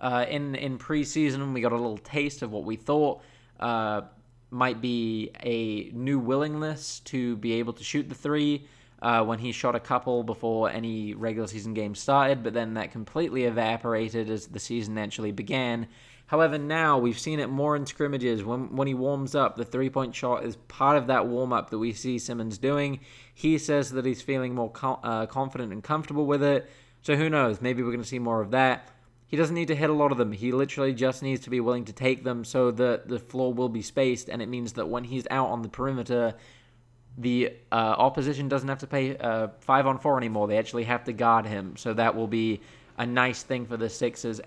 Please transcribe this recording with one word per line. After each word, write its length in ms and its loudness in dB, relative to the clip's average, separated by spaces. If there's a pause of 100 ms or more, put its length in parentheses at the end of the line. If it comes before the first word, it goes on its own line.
Uh, 280 0
in, 260 -4
in 240 -4
preseason, 720 0
we 80 -2
got 120 2
a 40 2
little 220 -2
taste 440 -4
of 80 -6
what 140 -6
we 120 -4
thought, 440 2 (380)
uh, 440 0 (480)
might 300 0
be 500 -2 (120)
a 500 -2
new 280 0
willingness 800 -2
to 380 -2
be 160 -2
able 180 0
to 100 -14
shoot 260 -2
the 60 -10
three, 500 0 (380)
uh, 220 4
when 140 -2
he 140 -6
shot 220 0
a 60 -2
couple 420 0
before 480 0
any 440 -4
regular 340 -4
season 260 -8
games 240 -4
started, 440 4
but 120 -4
then 200 -2
that 180 -6
completely 520 -2
evaporated 840 0
as 160 -4
the 120 -10
season 380 -4
actually 360 -4
began. 540 -2 (400)
However, 320 4
now 400 2
we've 200 2
seen 200 -2
it 100 0
more 280 2
in 100 -2
scrimmages. 560 0
When, 320 -4
when 140 0
he 60 0
warms 400 -2
up, 220 2
the 80 -4
three-point 500 -2
shot 300 0
is 120 -6 (120)
part 280 4
of 120 2
that 180 4
warm-up 440 0
that 80 -4
we 140 -2
see 260 -4
Simmons 400 -6
doing. 420 0 (340)
He 240 2
says 320 0
that 160 -2
he's 160 -2
feeling 320 -2
more 160 -2
co-, 320 -4
uh, 240 -2
confident 460 -4
and 120 -8
comfortable 420 0
with 160 4
it. 260 4 (340)
So 140 2
who 120 4
knows? 320 2
Maybe 220 0
we're 100 0
gonna 120 -4
see 140 -6
more 220 0
of 120 -2
that. 360 4 (400)
He 80 -4
doesn't 180 2
need 140 -2
to 80 0
hit 140 4
a 20 4
lot 180 4
of 80 0
them. 140 2
He 200 -2
literally 420 2
just 280 0
needs 200 -2
to 80 -10
be 100 0
willing 240 0
to 80 -12
take 320 0
them 200 -2
so 280 2
that 360 2
the 100 -2
floor 340 -2
will 160 0
be 140 -4
spaced, 460 0
and 120 -6
it 80 -6
means 240 -6
that 160 -4
when 160 -4
he's 260 -6
out 180 2
on 140 -4
the 60 -6
perimeter, 640 0 (840)
the, 340 2 (200)
uh, 260 4
opposition 500 2
doesn't 200 0
have 100 -2
to 80 -12
play, 300 0
uh, 320 0 (120)
five 260 4
on 120 2
four 200 4
anymore. 280 0
They 120 2
actually 260 0
have 200 0
to 80 -4
guard 340 4
him, 300 -6
so 180 -4
that 200 4
will 120 -2
be 340 0 (380)
a 80 -2
nice 360 2
thing 220 -4
for 120 -6
the 120 -2
Sixers, 580 -4